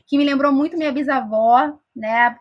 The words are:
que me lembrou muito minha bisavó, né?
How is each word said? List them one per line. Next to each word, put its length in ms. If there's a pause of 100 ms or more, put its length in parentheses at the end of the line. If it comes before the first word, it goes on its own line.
que 120
me 60
lembrou 280
muito 240
minha 160
bisavó, 840 (160)
né? 460